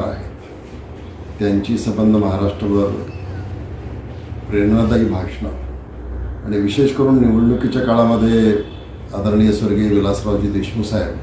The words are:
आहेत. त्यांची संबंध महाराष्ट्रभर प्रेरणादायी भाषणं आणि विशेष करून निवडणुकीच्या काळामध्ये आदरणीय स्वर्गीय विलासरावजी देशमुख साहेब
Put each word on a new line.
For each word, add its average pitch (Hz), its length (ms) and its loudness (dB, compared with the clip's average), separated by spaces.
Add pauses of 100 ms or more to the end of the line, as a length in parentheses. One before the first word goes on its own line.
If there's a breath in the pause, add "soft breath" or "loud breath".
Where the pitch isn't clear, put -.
आहेत. - 260 -8 (1080)
त्यांची 101 380 0
संबंध 107 380 2
महाराष्ट्रभर 101 680 0 (1600)
प्रेरणादायी 110 560 4
भाषणं 92 440 -4 (960)
आणि 104 120 -2
विशेष 127 360 2
करून 135 280 4
निवडणुकीच्या 117 600 4
काळामध्ये 113 680 4 (640)
आदरणीय 104 380 4
स्वर्गीय 104 380 2
विलासरावजी 101 580 0
देशमुख 101 360 -2
साहेब 92 400 -2